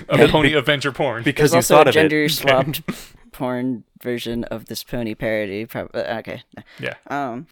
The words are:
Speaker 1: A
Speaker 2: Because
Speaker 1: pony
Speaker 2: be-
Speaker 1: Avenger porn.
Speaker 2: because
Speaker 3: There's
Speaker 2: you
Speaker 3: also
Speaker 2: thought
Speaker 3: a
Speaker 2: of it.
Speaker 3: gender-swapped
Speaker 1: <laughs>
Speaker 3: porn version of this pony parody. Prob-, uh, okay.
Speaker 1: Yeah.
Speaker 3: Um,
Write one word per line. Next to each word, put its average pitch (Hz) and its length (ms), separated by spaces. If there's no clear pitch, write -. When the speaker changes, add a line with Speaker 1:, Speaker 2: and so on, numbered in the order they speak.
Speaker 1:
A - 80
Speaker 2:
Because 151 160
Speaker 1:
pony 151 180
Speaker 2:
be- 156 60
Speaker 1:
Avenger 143 360
porn. 120 300
Speaker 2:
because 139 300
Speaker 3:
There's 170 180
Speaker 2:
you 160 60
Speaker 3:
also - 0
Speaker 2:
thought 156 100
Speaker 3:
a 175 40
Speaker 2:
of 156 60
it. 156 40
Speaker 3:
gender-swapped 147 840
Speaker 1:
<laughs> - 240
Speaker 3:
porn 127 520
version 117 420
of 110 220
this - 160
pony 113 320
parody. 107 520
Prob-, 98 280
uh, 113 240
okay. 113 240
Speaker 1:
Yeah. 127 140
Speaker 3:
Um, 139 460